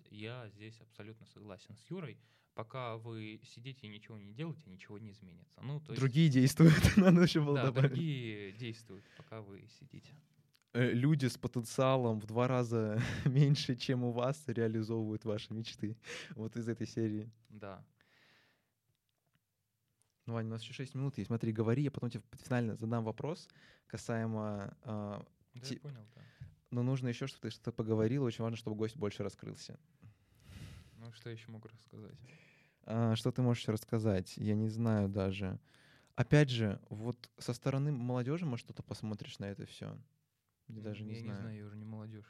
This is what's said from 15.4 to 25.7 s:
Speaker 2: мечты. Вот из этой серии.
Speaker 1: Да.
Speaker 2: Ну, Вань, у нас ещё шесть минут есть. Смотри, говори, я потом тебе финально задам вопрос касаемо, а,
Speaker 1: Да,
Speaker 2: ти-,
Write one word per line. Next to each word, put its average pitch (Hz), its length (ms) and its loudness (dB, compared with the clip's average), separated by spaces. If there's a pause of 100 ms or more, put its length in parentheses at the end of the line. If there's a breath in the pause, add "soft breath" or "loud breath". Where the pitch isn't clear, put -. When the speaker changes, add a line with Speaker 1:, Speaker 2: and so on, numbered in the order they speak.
Speaker 2:
мечты. 110 440 -6 (380 loud breath)
Вот 110 220 -8
из 113 100 -4
этой 113 200 -4
серии. 110 420 -2 (200)
Speaker 1:
Да. 101 360 -16 (2500 soft breath)
Speaker 2:
Ну, 117 60 -8
Вань, 113 140 -4
у - 20 -6
нас 113 120 -8
ещё 127 120 -14
шесть 131 220 -10
минут 135 220 -4
есть. 98 100 -4
Смотри, 113 260 0
говори, 117 300 4
я 143 80 0
потом - 180 -4
тебе 117 140 -10 (100)
финально 120 420 -2
задам 113 280 -2
вопрос 131 440 -6 (400 loud breath)
касаемо, 107 960 -4
а, 104 400 -6 (300)
Speaker 1:
Да, 123 140 -14
Speaker 2:
ти-, 131 80 -6